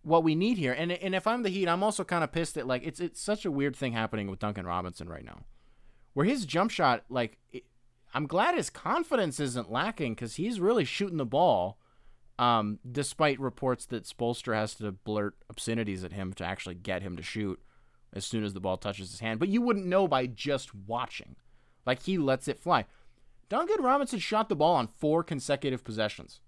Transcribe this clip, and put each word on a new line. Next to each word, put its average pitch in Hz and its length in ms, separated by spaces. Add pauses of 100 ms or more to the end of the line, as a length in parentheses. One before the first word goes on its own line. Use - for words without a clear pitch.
what 165 220
we 160 100
need 202 240
here. 131 160
And, 170 180
and 185 220
if 185 140
I'm 240 160
the 196 60
Heat, 185 200
I'm 185 140
also 202 200
kinda 165 240
pissed - 280
that, 135 100
like, 127 180
it's, 160 160
it's 175 220
such 208 240
a 170 60
weird 139 240
thing 123 180
happening 110 380
with 95 80
Duncan 98 260
Robinson 87 420
right 73 160
now, - 200 (720)
where 151 120
his 233 220
jump 175 240
shot, 127 360
like, 120 300 (140)
it, - 140 (480)
I'm 147 120
glad 214 300
his 202 140
confidence 220 680
isn't 123 320
lacking, 139 440
'cause 113 200
he's 208 240
really 196 260
shooting 180 320
the 135 80
ball, 113 520 (600)
um, 110 400 (100)
despite 139 500
reports 127 460
that 113 200
Spoelstra 117 500
has 107 200
to 104 180
blurt 104 420 (140)
obscenities 104 540
at 87 100
him 95 200
to 90 100
actually 90 320
get 90 260
him 90 160
to 80 60
shoot 101 380 (520)
as 98 120
soon 110 180
as 101 100
the 95 80
ball 92 160
touches 98 340
his - 80
hand. 113 200
But 190 100
you 233 120
wouldn't 208 240
know 185 220
by 131 180
just 131 480
watching. 107 600 (500)
Like, 131 180
he 190 140
lets 135 300
it 139 120
fly. 147 260 (640)
Duncan 349 340
Robinson 254 360
shot 214 300
the 185 60
ball 156 200
on 120 120
four 156 360
consecutive 135 600
possessions. 107 640